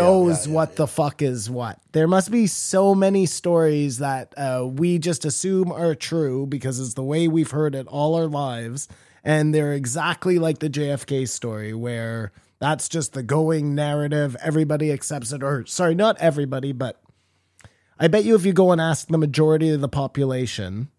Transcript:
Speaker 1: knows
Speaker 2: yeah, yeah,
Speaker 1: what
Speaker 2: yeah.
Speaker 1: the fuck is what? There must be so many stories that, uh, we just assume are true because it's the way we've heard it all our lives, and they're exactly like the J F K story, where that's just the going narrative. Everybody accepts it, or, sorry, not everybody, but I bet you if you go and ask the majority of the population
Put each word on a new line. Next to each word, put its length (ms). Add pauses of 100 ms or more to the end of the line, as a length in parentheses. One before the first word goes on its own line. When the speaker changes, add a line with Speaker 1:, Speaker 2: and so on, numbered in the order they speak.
Speaker 1:
knows 420
Speaker 2:
yeah, 60
yeah, 40
Speaker 1:
what 160
Speaker 2:
yeah. 40
Speaker 1:
the 120
fuck 360
is 260
what? 300 (140)
There 140
must 220
be 160
so 480
many 320
stories 760
that, 380
uh, 320
we 300
just 260
assume 460
are 240
true 500
because 340
it's 140
the 100
way 240
we've 220
heard 240
it 140
all 260
our 140
lives, 600 (360)
and 280
they're 220
exactly 640
like 220
the 100
J 220
F 160
K 180
story, 480
where 580 (280)
that's 280
just 260
the 100
going 500
narrative. 680
Everybody 480
accepts 400
it, 100
or, 240
sorry, 300
not 240
everybody, 520
but 300 (960)
I 120
bet 160
you 100
if 100
you 80
go 180
and 80
ask 280
the 100
majority 540
of 100
the 80
population 1080